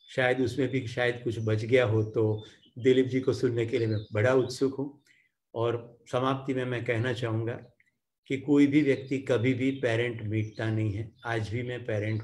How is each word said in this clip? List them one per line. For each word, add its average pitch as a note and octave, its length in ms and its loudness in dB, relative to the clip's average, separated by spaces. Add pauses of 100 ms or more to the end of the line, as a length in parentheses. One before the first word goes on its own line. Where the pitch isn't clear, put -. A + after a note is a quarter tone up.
(140)
શાયદ C3 280 2
ઉસમે B2 260 0
ભી A#2+ 180 -2
શાયદ A#2+ 380 -2
કુછ A#2 100 -2 (100)
બચ A2 220 0
ગયા B2 200 6
હો, A2 180 2
તો A2 420 0 (320)
દિલીપજી B2+ 440 4
કો C3 100 2
સુનને A#2 340 0
કે A#2+ 120 -2
લિયે A2+ 120 0
મેં G#2+ 100 0 (120)
બડા A2 220 4
ઉત્સુક C3 460 0
હું. C#3+ 240 -8 (500)
और A#2 440 -2 (140)
समाप्ति C3+ 420 -2
में B2+ 120 -2
मैं B2 200 -4
कहना A#2 280 0
चाहूँगा A2+ 400 -4 (760)
कि C3+ 80 -2
कोई C#3+ 300 6
भी C#3+ 140 4
व्यक्ति C3+ 360 0
कभी B2+ 360 2
भी B2+ 180 0
पेरेंट A#2 500 -2
मिटता A2 480 -4
नहीं A2 240 -2
है। A2+ 180 -8 (140)
आज A2+ 240 -4
भी A#2+ 140 -6
मैं B2 220 -8
पेरेंट G#2+ 380 -2